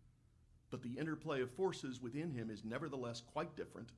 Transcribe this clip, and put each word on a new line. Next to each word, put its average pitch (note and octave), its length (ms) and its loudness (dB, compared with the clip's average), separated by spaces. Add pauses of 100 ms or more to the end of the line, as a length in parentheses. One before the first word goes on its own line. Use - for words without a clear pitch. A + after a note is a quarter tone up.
(720)
but B2 120 -4
the B2 160 -2
interplay D3+ 420 2
of B2 100 2
forces C3+ 500 2
within C#3 300 0
him A#2 200 0
is G#2 140 -4
nevertheless B2 580 0 (100)
quite D3+ 240 0
different, F#2+ 420 -6